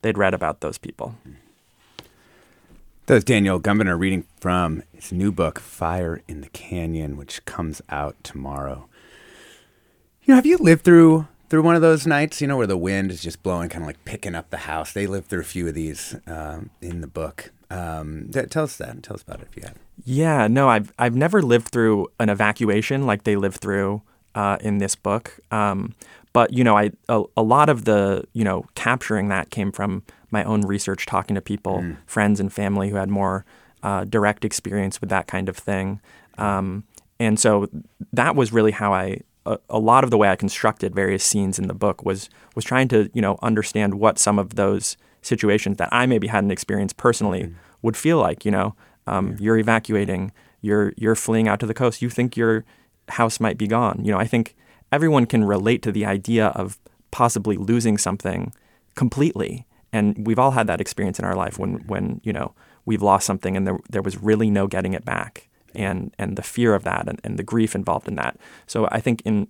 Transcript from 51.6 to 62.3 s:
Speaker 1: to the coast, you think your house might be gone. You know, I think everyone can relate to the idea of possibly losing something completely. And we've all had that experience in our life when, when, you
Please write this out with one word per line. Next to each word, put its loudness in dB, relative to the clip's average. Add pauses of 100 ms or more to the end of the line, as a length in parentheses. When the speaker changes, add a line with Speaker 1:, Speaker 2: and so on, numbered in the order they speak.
Speaker 1:
to -2
the -4
coast, 0
you -2
think -2
your 2 (440)
house 0
might -2
be -2
gone. 0
You 0
know, 0
I 0
think 0 (380)
everyone 4
can 2
relate 2
to -2
the -2
idea 0
of -6 (320)
possibly 0
losing 2
something -4 (440)
completely. 0 (260)
And 0
we've 2
all 6
had 2
that -2
experience -4
in -4
our -2
life -6
when, -4 (100)
when, -4
you -6